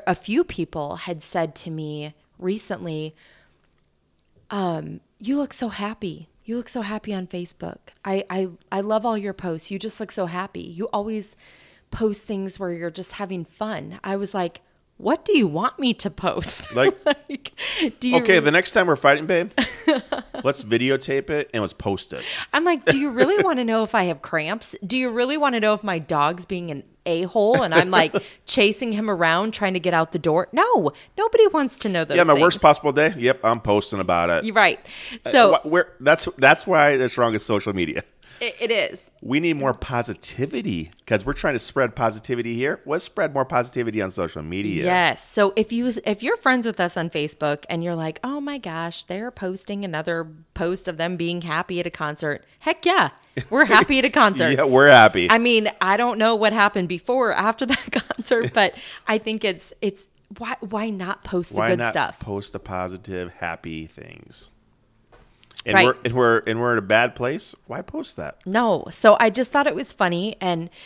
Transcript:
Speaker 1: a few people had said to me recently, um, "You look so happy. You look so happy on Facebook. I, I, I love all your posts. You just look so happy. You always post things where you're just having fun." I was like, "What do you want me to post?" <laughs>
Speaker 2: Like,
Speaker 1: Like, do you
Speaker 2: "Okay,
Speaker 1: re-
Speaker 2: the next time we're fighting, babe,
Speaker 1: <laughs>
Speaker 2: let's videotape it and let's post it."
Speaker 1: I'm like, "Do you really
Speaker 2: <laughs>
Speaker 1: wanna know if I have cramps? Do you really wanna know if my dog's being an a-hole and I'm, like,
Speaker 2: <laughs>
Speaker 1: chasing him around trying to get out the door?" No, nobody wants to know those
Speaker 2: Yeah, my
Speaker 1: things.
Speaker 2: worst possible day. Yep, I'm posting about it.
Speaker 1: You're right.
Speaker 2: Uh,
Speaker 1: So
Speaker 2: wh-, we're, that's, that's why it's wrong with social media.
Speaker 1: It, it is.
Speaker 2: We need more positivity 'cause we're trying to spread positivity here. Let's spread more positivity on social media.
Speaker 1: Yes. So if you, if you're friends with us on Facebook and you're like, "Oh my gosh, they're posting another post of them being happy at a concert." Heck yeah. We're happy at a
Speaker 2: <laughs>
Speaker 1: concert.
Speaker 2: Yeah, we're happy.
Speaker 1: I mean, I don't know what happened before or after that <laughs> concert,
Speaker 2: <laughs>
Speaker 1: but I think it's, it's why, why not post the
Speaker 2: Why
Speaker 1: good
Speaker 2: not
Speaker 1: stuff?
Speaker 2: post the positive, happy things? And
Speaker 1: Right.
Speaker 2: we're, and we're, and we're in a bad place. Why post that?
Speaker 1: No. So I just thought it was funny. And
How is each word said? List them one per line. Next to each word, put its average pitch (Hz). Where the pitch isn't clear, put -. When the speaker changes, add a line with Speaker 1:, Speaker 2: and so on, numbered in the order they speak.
Speaker 1:
a 185
few 240
people 156
had 165
said 165
to -
me 151
recently, 175
um, 165
"You 240
look 277
so 240
happy. 202
You 226
look 240
so 247
happy 208
on 185
Facebook. -
I, 196
I, 185
I 190
love 214
all 226
your 196
posts. 165
You 196
just 208
look 208
so 185
happy. 180
You 170
always 214
post 208
things 190
where 180
you're 170
just 175
having 185
fun." 202
I 196
was 196
like, 175
"What 294
do 403
you 226
want 170
me 254
to -
post?" -
<laughs> -
Speaker 2:
Like, 143
Speaker 1:
Like, -
do 247
you 247
Speaker 2:
"Okay, 226
Speaker 1:
re- 165
Speaker 2:
the 147
next 180
time 190
we're 151
fighting, 151
babe, 180
Speaker 1:
<laughs> -
Speaker 2:
let's 139
videotape 131
it 147
and 110
let's 95
post -
it." 64
Speaker 1:
I'm 302
like, 330
"Do 277
you 285
really 262
Speaker 2:
<laughs> 392
Speaker 1:
wanna 262
know 220
if 214
I 202
have 165
cramps? 165
Do 214
you 254
really 247
wanna 269
know 214
if 208
my 185
dog's 160
being 175
an 139
a-hole 202
and 165
I'm, 175
like, 165
Speaker 2:
<laughs> -
Speaker 1:
chasing 220
him 214
around 175
trying 196
to 180
get 170
out 160
the 175
door?" 160
No, 302
nobody 453
wants 294
to 220
know 170
those 147
Speaker 2:
Yeah, 175
my 156
Speaker 1:
things. 143
Speaker 2:
worst 175
possible 147
day. 151
Yep, 123
I'm 113
posting 104
about 87
it. 82
Speaker 1:
You're 113
right. 196
Speaker 2:
Uh, -
Speaker 1:
So 214
Speaker 2:
wh-, -
we're, 165
that's, 147
that's 139
why 151
it's 127
wrong 117
with 107
social 104
media. 85
Speaker 1:
It, 240
it 226
is. -
Speaker 2:
We 131
need 165
more 135
positivity 120
'cause 107
we're 139
trying 156
to -
spread 123
positivity 117
here. 131
Let's 156
spread 156
more 135
positivity 120
on 95
social 85
media. 98
Speaker 1:
Yes. 180
So 202
if 220
you, 240
if 208
you're 370
friends 254
with 226
us 175
on 165
Facebook 151
and 170
you're 170
like, 160
"Oh 277
my 285
gosh, 170
they're 208
posting 202
another 165
post 185
of 165
them 170
being 170
happy 170
at 175
a 170
concert." 151
Heck 349
yeah. 349
We're 262
happy 233
at 262
a 269
Speaker 2:
<laughs> 294
Speaker 1:
concert. 175
Speaker 2:
Yeah, 143
we're 139
happy. 107
Speaker 1:
I 226
mean, 226
I 190
don't 240
know 220
what 214
happened 202
before 233
or -
after 220
that 254
<laughs> -
concert, -
Speaker 2:
<laughs> 220
Speaker 1:
but 190
I 220
think 220
it's, 185
it's 196
why, 233
why 220
not 190
post 175
the -
Speaker 2:
Why 220
Speaker 1:
good 185
Speaker 2:
not 117
Speaker 1:
stuff? -
Speaker 2:
post 101
the -
positive, 92
happy 82
things? -
And -
Speaker 1:
Right. 185
Speaker 2:
we're, 127
and 120
we're, 117
and 113
we're 120
in 113
a 107
bad 110
place. 131
Why 139
post -
that? 78
Speaker 1:
No. 208
So -
I 226
just 233
thought 285
it 269
was 233
funny. 180
And 170